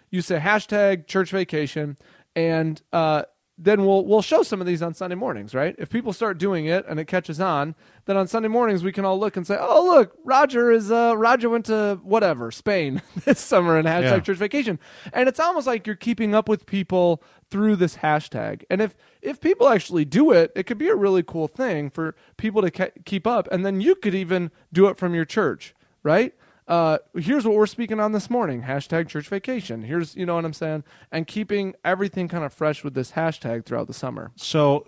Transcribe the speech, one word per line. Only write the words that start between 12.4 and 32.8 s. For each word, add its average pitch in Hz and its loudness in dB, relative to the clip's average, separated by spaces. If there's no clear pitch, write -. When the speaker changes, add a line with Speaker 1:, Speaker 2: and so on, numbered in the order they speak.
Speaker 1:
Spain 170 -2
<laughs> - -10
this 269 4
summer 175 4
in 160 2
Speaker 2:
Yeah. 165 0
Speaker 1:
hashtag 123 2
church 190 -4
vacation." 208 -2
And 254 0
it's 262 0
almost 330 -2
like 233 -4
you're 214 -6
keeping 220 -2
up 214 2
with 214 -2
people 180 0
through 208 2
this 175 0
hashtag. 117 -4
And 190 0
if, 214 -4
if - -8
people 403 4
actually 180 2
do 233 4
it, 170 6
it 190 -2
could 226 -6
be 294 -2
a 226 2
really 196 2
cool 160 -6
thing 160 -4
for 160 -8
people 214 -2
to 180 0
ke-, - -6
keep 196 -4
up. 233 0
And 185 -2
then 196 -2
you 320 4
could 190 -2
even 180 -2
do 190 6
it 185 0
from 175 -2
your 165 -2
church, 151 -4
right? 196 2
Uh, 165 2
here's 214 0
what 208 4
we're 214 4
speaking 220 -4
on 214 0
this 208 -4
morning, 175 -2
hashtag 143 -4
church 151 -10
vacation. 196 -6
Here's, 151 -6
you 185 -6
know 175 -2
what 165 -2
I'm 156 -6
saying? 156 -6
And 160 -4
keeping 202 -4
everything 185 -2
kind 170 -6
of 139 -8
fresh 151 -2